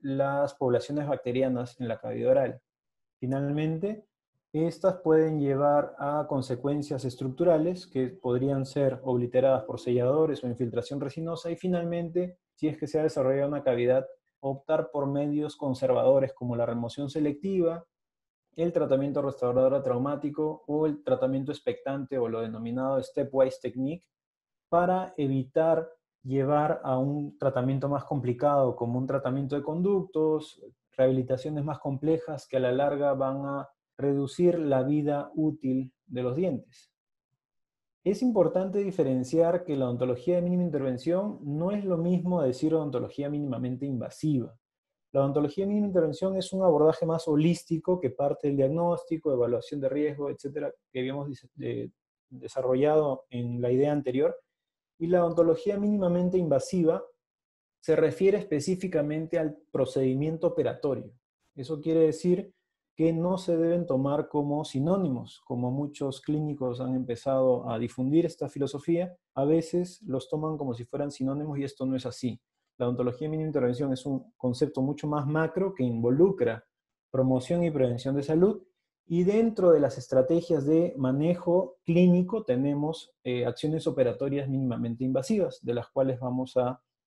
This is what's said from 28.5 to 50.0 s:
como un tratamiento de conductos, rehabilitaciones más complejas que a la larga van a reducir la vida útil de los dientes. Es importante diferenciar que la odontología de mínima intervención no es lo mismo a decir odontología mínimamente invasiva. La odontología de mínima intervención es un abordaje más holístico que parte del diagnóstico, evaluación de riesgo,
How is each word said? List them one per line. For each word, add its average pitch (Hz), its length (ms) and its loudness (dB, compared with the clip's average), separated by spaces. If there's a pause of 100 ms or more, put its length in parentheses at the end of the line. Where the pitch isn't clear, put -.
como 120 220 -2
un 131 80 -2
tratamiento 139 500 -2
de 139 60 -4
conductos, 156 960 -2 (360)
rehabilitaciones 131 680 0
más 143 160 -4
complejas 151 720 -2
que 131 80 -4
a 127 40 2
la 127 120 2
larga 143 400 2
van 135 320 -2
a 139 240 -6 (300)
reducir 139 600 2
la 139 240 2
vida 147 520 0
útil 131 580 -2 (140)
de 123 160 -6
los 123 120 -2
dientes. 165 560 -4 (1120)
Es 208 200 0
importante 190 560 2
diferenciar 165 840 0
que 151 140 -4
la 131 80 0
odontología 127 520 -2
de 175 60 0
mínima 180 200 0
intervención 160 800 -2
no 156 280 -2
es 208 140 -4
lo 180 140 0
mismo 175 420 0
a 139 60 2
decir 156 280 0
odontología 143 540 -4
mínimamente 127 560 -4
invasiva. 135 720 -4 (560)
La 139 80 2
odontología 147 440 0
de 196 40 -2
mínima 208 200 0
intervención 180 480 0
es 185 180 -4
un 190 80 0
abordaje 156 420 4
más 160 240 -2
holístico 165 720 2
que 131 80 -2
parte 139 400 -2
del 143 80 0
diagnóstico, 160 760 0
evaluación 120 500 -2
de 131 80 0
riesgo, 147 400 -2